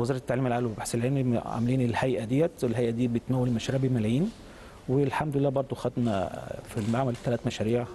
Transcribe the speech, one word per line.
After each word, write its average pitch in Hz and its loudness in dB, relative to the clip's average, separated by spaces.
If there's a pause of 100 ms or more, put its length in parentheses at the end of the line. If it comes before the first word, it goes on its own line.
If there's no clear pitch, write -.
وزارة 127 0
التعليم 127 0
العالي 120 2
والبحث 110 -4
العلمي 123 2
عاملين 120 0
الهيئة 123 2
ديت، 135 0
والهيئة 120 2
دي 117 0
بتمول 123 0
مشاريع 123 0
بملايين، 127 2 (580)
والحمد 143 2
لله 139 4
برضو 131 -2
خدنا 110 -2 (280)
في - -6
المعمل 120 0
ثلاث 120 -2
مشاريع 117 0